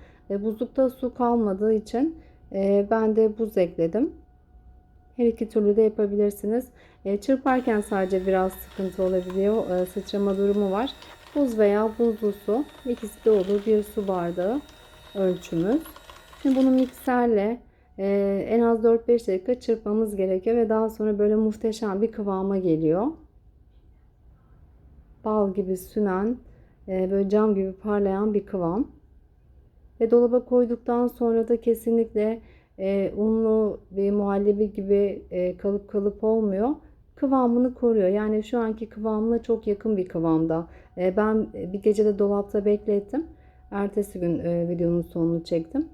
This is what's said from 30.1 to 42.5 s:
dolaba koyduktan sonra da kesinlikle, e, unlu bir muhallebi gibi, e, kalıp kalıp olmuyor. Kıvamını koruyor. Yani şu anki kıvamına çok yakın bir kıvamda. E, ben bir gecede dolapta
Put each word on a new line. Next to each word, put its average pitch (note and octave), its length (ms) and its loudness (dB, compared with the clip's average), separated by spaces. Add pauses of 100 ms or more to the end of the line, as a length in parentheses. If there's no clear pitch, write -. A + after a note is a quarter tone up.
dolaba A#3+ 340 4
koyduktan A#3+ 640 0
sonra A3+ 420 0
da A#3 120 0
kesinlikle, A3+ 800 0 (400)
e, G3 360 -2
unlu A3 640 0 (100)
bir G3 200 -2
muhallebi G3+ 600 0
gibi, G3+ 580 0
e, F3+ 260 -2
kalıp G3+ 320 -4
kalıp G3+ 360 -4
olmuyor. A3 460 0 (440)
Kıvamını B3+ 600 2
koruyor. A3 340 2
Yani G#3+ 340 0
şu A#3+ 160 -4
anki A3 300 -4
kıvamına A3 540 -2
çok A3+ 240 -4
yakın G#3 300 -2
bir F3+ 120 -2
kıvamda. E3 580 0 (320)
E, F#3 180 0
ben G#3+ 360 0
bir G3 300 -10
gecede G#3 360 2
dolapta G3+ 460 0